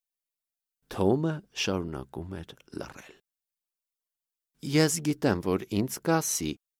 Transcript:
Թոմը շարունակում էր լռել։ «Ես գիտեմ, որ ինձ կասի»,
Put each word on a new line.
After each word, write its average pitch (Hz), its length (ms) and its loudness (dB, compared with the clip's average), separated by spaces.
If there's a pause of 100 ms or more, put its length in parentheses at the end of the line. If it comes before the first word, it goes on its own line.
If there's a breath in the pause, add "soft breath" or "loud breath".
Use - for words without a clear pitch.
(920)
Թոմը 143 440 2 (180)
շարունակում 85 840 -6
էր 82 180 -12 (180)
լռել։ - 460 -14 (1500)
«Ես 151 360 4
գիտեմ, 143 420 2
որ 92 260 0
ինձ 107 320 -2
կասի», 160 540 0 (280)